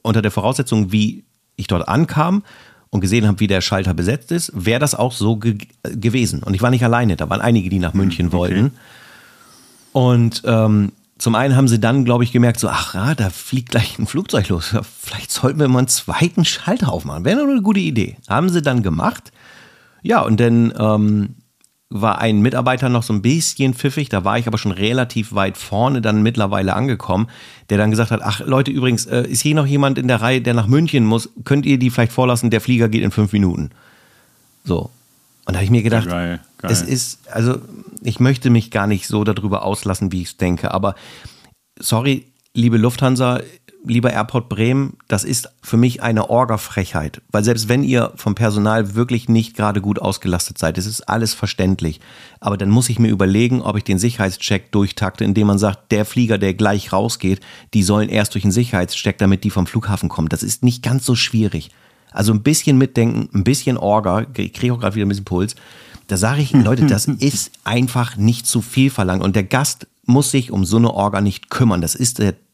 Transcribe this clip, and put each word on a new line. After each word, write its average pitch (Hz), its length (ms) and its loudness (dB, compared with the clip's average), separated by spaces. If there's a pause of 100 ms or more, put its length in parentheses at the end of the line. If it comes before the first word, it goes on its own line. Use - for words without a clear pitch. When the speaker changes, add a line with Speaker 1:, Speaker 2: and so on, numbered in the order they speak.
Speaker 1:
unter 110 200 0
der 104 100 0
Voraussetzung, 107 600 0
wie 107 320 0 (320)
ich 95 120 -8
dort 87 200 -2
ankam 165 560 0 (460)
und 104 100 -2
gesehen 104 280 2
hab, 98 120 0
wie - 80 0
der 92 140 0
Schalter 92 320 -2
besetzt 90 380 -4
ist, 170 220 -4
wär 110 260 0
das 135 160 0
auch 120 180 -2
so 107 240 0
ge-, 107 200 -2 (260)
gewesen. 117 600 -2
Und 98 100 -2
ich 92 80 0
war 123 100 2
nicht 123 120 2
alleine, 117 320 2
da 78 140 -6
waren 95 120 -2
einige, 110 280 2
die 95 100 0
nach 85 140 -2
München 90 380 0
Speaker 2:
Hm, - 20 -2
okay. 90 40 0
Speaker 1:
wollten. 92 340 2 (1200)
Und, 120 540 2
ähm, 107 460 4 (280)
zum 113 160 0
einen 131 200 2
haben 135 120 4
sie 113 120 4
dann, 123 260 2
glaub 120 160 4
ich, 120 100 0
gemerkt, 120 280 2
so, 104 80 -2
"Ach - 280 -4
ja, 120 200 0
da 98 140 0
fliegt 123 400 -8
gleich - 300 -2
ein 107 80 -2
Flugzeug 135 420 -2
los. 90 260 -2 (240)
Vielleicht - 320 -12
sollten 143 280 -2
wir 143 80 4
mal 127 120 4
einen 127 80 2
zweiten - 560 0
Schalter 185 480 -2
aufmachen. 80 320 -8
Wäre 185 160 0
doch 294 100 0
eine 254 120 2
gute 196 180 2
Idee." 139 380 -2 (100)
Haben 151 220 0
sie 170 120 0
dann 127 220 0
gemacht. 85 480 -2 (680)
Ja, 226 200 2
und 110 180 2
dann, 117 380 4
ähm, 107 580 2 (600)
war 104 240 0
ein 110 220 2
Mitarbeiter 127 480 0
noch 120 140 2
so 110 100 -2
ein 101 80 0
bisschen 135 540 0
pfiffig, 139 340 -4
da 92 160 -2
war 107 140 0
ich 120 80 -4
aber 107 100 -2
schon 101 140 -2
relativ 110 640 -2
weit 98 220 -2
vorne 120 440 -2
dann 107 220 2
mittlerweile 98 520 0
angekommen, 113 520 -2 (420)
der 104 80 2
dann 104 140 4
gesagt 110 180 2
hat, 107 140 -2
"Ach 107 160 -4
Leute, 135 320 0
übrigens, 127 340 0
äh, 123 220 -2
ist 123 140 -4
hier 151 120 0
noch 147 140 2
jemand 139 320 0
in 127 80 -2
der 120 140 2
Reihe, 127 200 2
der 120 140 0
nach 110 120 2
München 143 380 4
muss? 113 240 0 (140)
Könnt 143 240 0
ihr 135 100 4
die 123 140 2
vielleicht 117 200 0
vorlassen? 123 380 2
Der 110 120 2
Flieger 117 280 2
geht 110 140 0
in 101 80 0
fünf 107 200 0
Minuten." 92 380 0 (920)
So. - 260 -4 (560)
Und 92 80 -4
da 90 60 -2
hab 95 40 0
ich 98 80 2
mir 117 120 4
gedacht, 110 240 2
Speaker 2:
Ja, 87 60 -6
geil, 87 260 -4 (180)
geil. 92 140 -4
Speaker 1:
es 87 100 0
ist, - 380 -6 (120)
also 117 260 -2 (440)
ich - 180 -6
möchte 127 300 2
mich 113 220 4
gar 101 160 0
nicht 101 200 -2
so 104 160 -2
darüber 98 400 -2
auslassen, 98 480 -2
wie 92 100 -4
ich's - 160 -12
denke, 87 360 -2
aber 98 220 -2 (840)
sorry, 127 480 -2 (260)
liebe 117 240 2
Lufthansa, 123 640 2 (440)
lieber 120 280 0
Airport 107 340 -2
Bremen, 123 480 -2 (140)
das 101 160 -2
ist - 240 -6 (120)
für - 140 -4
mich 120 260 2
eine 113 280 0
Orga-Frechheit. 101 920 -2 (120)
Weil 104 100 2
selbst 110 240 0
wenn 127 160 2
ihr 123 320 0
vom 104 180 -2
Personal 104 600 0
wirklich 120 320 -2
nicht 113 300 2
gerade 104 240 0
gut 101 180 -2
ausgelastet 95 580 -4
seid, 82 200 -2
es 92 80 -4
ist 110 240 -8
alles 110 240 -2
verständlich. 92 640 -2 (400)
Aber 101 160 -4
dann 98 140 -2
muss 123 180 4
ich 117 120 -2
mir 113 100 4
überlegen, 110 520 2
ob 107 140 -4
ich 104 80 -2
den 95 160 0
Sicherheitscheck 101 720 -2
durchtakte, 101 540 -2
indem 101 220 2
man 101 100 4
sagt, 101 340 -2
der 104 140 0
Flieger, 113 320 0
der 95 160 0
gleich 104 400 0
rausgeht, 95 480 -2 (320)
die 104 100 4
sollen 104 240 2
erst 104 280 -2
durch 98 80 -4
den 98 100 2
Sicherheitscheck, 104 640 -2
damit 98 260 2
die 104 60 0
vom 90 180 0
Flughafen 104 400 -2
kommen. 80 220 -2
Das - 140 -4
ist - 200 -4
nicht 123 180 2
ganz 127 240 -2
so 123 100 2
schwierig. 107 540 -2 (440)
Also 104 180 0
ein 107 120 2
bisschen 143 340 2
mitdenken, 117 500 2 (100)
ein 98 60 2
bisschen 123 320 0
Orga, 104 520 0 (100)
ich 92 160 -6
krieg 123 180 -2
auch 120 80 -4
grad 101 160 -2
wieder 104 100 0
ein 101 40 2
bisschen 98 160 -4
Puls. 92 300 -2 (520)
Da 101 80 -2
sag 110 220 0
ich, 147 160 0
Leute, 127 320 4
das 117 200 2
Speaker 2:
<laughs> - 20 0
Speaker 1:
ist 135 440 -2 (140)
einfach 120 500 -2
nicht 113 320 2
zu 117 140 0
viel 135 300 2
verlangt. 92 320 0
Und 95 120 0
der 101 80 2
Gast - 440 -2 (180)
muss 135 260 4
sich 127 200 -2
um 98 120 0
so 95 140 2
eine 117 160 4
Orga 101 260 0
nicht 101 300 -2
kümmern. 101 320 0
Das 82 140 -4
ist - 240 -6
der 101 160 0 (180)